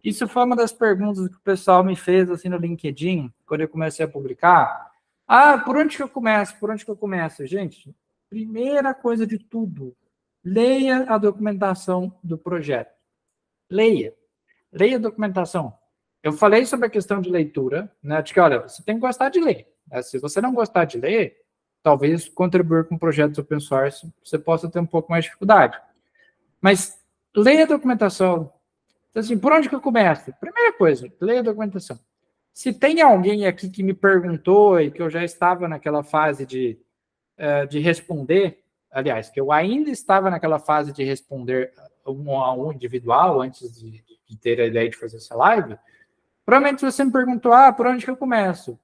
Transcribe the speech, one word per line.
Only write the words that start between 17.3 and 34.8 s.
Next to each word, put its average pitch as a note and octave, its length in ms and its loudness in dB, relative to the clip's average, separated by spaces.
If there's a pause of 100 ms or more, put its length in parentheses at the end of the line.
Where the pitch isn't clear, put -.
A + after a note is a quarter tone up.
né, D3+ 180 -4
de - 120 -14
que, G3 60 4
olha, D3 200 6
você - 240 -14
tem G#3+ 120 -4
que A3+ 60 -6
gostar B3+ 280 -2
de F#4 100 0
ler, C4 280 -2 (200)
né? B2 140 -8
Se B2+ 180 -8
você C#3+ 200 -6
não B3+ 140 -2
gostar G#3 320 0
de A#2+ 140 -10
ler, F3+ 420 -2 (400)
talvez D3+ 480 2
contribuir E3+ 560 0
com E3 120 -8
projetos D3+ 420 0
open D3 200 -6
source, C#3 540 -4 (100)
você - 140 -8
possa E3 320 -2
ter F3 100 -6
um E3+ 60 -2
pouco E3 260 -4
mais E3 120 -2
de - 60 -10
dificuldade. G3 500 2 (800)
Mas F#3+ 380 2 (360)
leia C4+ 280 6
a D#4 40 4
documentação. G3 840 0 (560)
Então, A3 120 -6
assim, G#3+ 180 -4
por C4+ 120 2
onde D4+ 180 2
que - 40 -4
eu C4 80 -6
começo? G#3 580 0
Primeira A#4 340 0
coisa, C3+ 460 0
leia A#3 200 0
a A#3+ 40 -4
documentação. G#3 560 -8 (540)
Se - 180 -6
tem D#4+ 300 2
alguém G3+ 460 6
aqui F#3 220 -4
que F#3+ 120 -10
me F#3+ 120 -2
perguntou F#3 840 4
e C#3+ 120 0